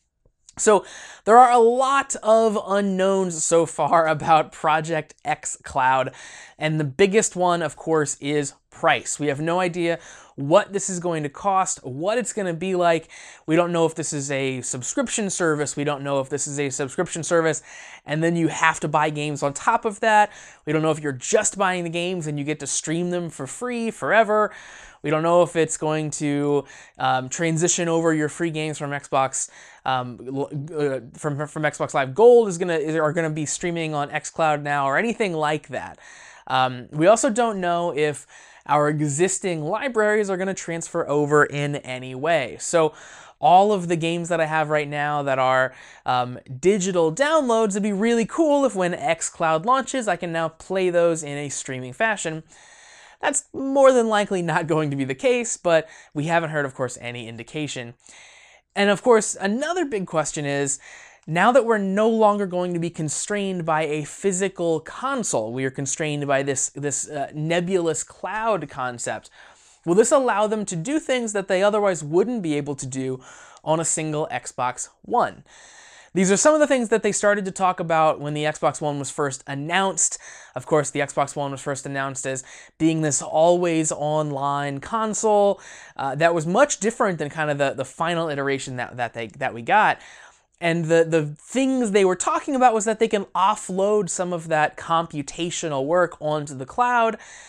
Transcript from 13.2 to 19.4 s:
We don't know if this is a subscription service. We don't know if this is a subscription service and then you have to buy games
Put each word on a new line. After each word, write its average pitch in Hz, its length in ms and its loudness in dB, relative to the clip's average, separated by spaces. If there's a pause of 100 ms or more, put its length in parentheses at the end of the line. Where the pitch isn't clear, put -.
We 156 100 2
don't 175 160 -2
know 165 140 2
if 160 80 -2
this 151 180 -6
is 143 180 -8
a 135 300 -4
subscription 190 680 -6
service. 151 460 -2
We 143 80 -4
don't 143 180 -4
know 139 180 0
if 135 80 -6
this 143 180 -4
is 143 140 -6
a 139 100 -2
subscription 151 540 -6
service 160 360 2 (460)
and 151 160 -2
then 170 140 2
you 165 100 2
have 160 340 2
to 165 80 -4
buy 156 220 2
games 147 320 -6